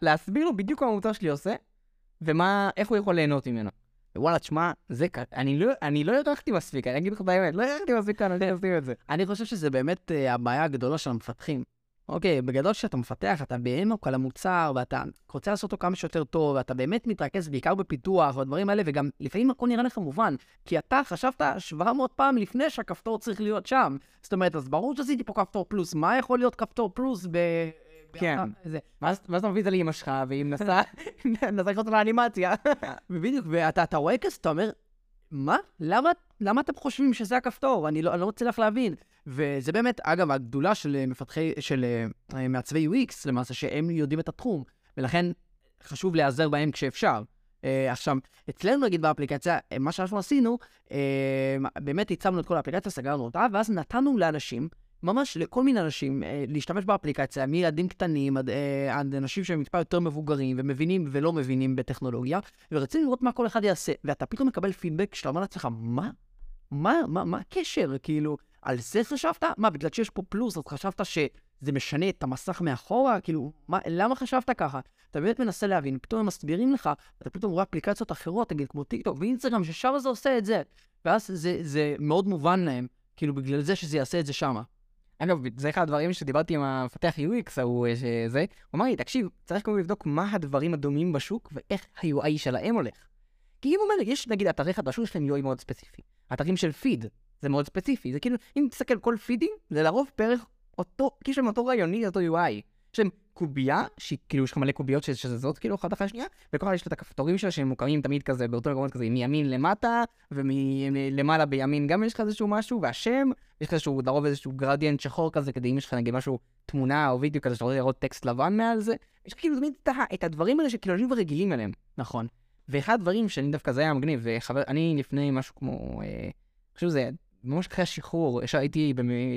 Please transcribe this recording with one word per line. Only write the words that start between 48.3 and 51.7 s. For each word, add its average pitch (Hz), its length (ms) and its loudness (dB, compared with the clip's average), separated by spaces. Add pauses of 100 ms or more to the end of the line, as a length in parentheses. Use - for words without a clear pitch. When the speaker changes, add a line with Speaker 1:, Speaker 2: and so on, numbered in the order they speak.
Speaker 2:
אצלנו, 254 360 2
נגיד, 180 160 2
באפליקציה, 147 580 0 (120)
אה, 117 80 -2
מה 139 120 0
שאנחנו 185 260 -2
עשינו, 240 400 4 (340)
אה, 135 680 0 (220)